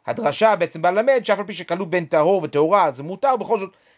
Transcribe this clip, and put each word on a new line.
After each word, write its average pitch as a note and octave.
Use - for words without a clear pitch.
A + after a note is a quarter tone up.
הדרשה G3+
בעצם E3
באה F3
ללמד A#3+
שאף G3+
על G3+
פי G3
שקלות F3
בין F3
טהור E3
וטהורה D#3
זה C3
מותר, F#3+
בכל G#3
זאת F#3+